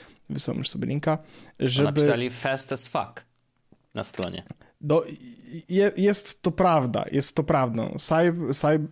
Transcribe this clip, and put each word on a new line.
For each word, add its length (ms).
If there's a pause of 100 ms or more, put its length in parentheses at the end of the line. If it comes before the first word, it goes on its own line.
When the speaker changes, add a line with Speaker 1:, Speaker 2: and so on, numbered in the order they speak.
(300)
Speaker 1:
wysyłam 280
już 120
sobie 180
linka, 300
Speaker 2:
To 60 (460)
Speaker 1:
żeby 160
Speaker 2:
napisali 440
fast 440
as 140
fuck 380 (680)
na 100
stronie. 400 (380)
Speaker 1:
No, 200 (680)
je-, 280
jest 440
to 100
prawda, 600
jest 240
to 80
prawdą. 540
Cy-, 560
Cy-, 380